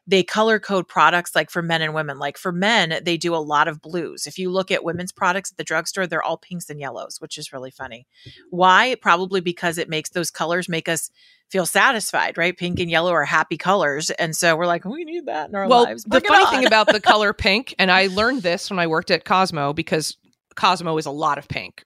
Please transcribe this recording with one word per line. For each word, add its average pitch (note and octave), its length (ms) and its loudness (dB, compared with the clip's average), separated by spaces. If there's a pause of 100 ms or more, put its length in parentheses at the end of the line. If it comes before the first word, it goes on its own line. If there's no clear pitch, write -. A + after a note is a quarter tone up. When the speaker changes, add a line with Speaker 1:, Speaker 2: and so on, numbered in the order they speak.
Speaker 1:
they F3+ 160 4
color G#3+ 340 2
code G3 300 -4
products, E3+ 480 2
like, D#3+ 140 0
for F3 120 -6
men E3 200 -2
and D#3 120 -4
women. D3 240 -4
Like, C#3+ 200 -6
for F3+ 160 -6
men, F3+ 500 0
they E3+ 140 0
do E3+ 180 -2
a D#3+ 80 -2
lot D3 240 2
of D#3 140 -6
blues. D#3 440 -8
If D3 140 -12
you F#3 100 -4
look F#3 220 -2
at - 140 -2
women's F3 260 -6
products F#3+ 400 -2
at - 60 -20
the D#3+ 80 -8
drugstore, E3 420 -4
they're E3 160 -4
all E3 140 -4
pinks - 320 -14
and D3 100 -14
yellows, B2+ 400 -10
which - 180 -12
is D3+ 140 -14
really C3 180 -14
funny. B2+ 380 -16 (440)
Why? F#3 500 4
Probably F#3 400 2
because E3+ 360 -2
it E3+ 120 -4
makes D#3 220 -6
those E3+ 200 -4
colors E3+ 380 -2
make E3 180 -4
us E3 240 -4 (380)
feel F#3 160 0
satisfied, G3 720 0
right? F3 200 0
Pink F3 220 -4
and F3 100 -4
yellow E3 220 2
are D#3 140 2
happy D#3 320 0
colors. E3 540 0
And E3 220 -4
so E3 220 2
we're E3 100 -2
like, F3 200 -2
"We C#4+ 180 -10
need D#4+ 220 -10
that D#3 240 -6
in G3+ 60 -10
our G3 120 -2
Speaker 2:
Well, A#3+ 160 6
Speaker 1:
lives. A3+ 220 -4
Speaker 2:
the - 40 -14 (120)
Speaker 1:
Bring - 20 0
it - 60 -2
Speaker 2:
funny F#4+ 160 8
Speaker 1:
on." D#4+ 80 4
Speaker 2:
thing C4 120 2
about G#3+ 220 4
the G#3+ 140 4
Speaker 1:
<laughs> - 120 6
Speaker 2:
color G#3+ 200 2
pink, G#3+ 440 0
and F#3 140 2
I F#3+ 160 4
learned A3 360 -2
this F3 260 -2
when F#3+ 100 -2
I E3+ 80 0
worked D#3+ 240 -2
at E3 140 0
Cosmo, E3+ 480 0
because D#3+ 420 -4 (420)
Cosmo F3 400 0
is D#3 80 -4
a D3 60 -8
lot D3 260 -2
of - 100 -14
pink, - 380 -10